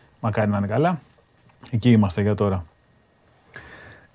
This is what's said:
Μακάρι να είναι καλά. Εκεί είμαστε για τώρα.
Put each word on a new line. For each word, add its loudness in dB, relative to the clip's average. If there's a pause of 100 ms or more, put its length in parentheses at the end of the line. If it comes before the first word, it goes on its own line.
(200)
Μακάρι -2
να 0
είναι -2
καλά. 0 (720)
Εκεί 2
είμαστε 4
για 2
τώρα. 0 (1500)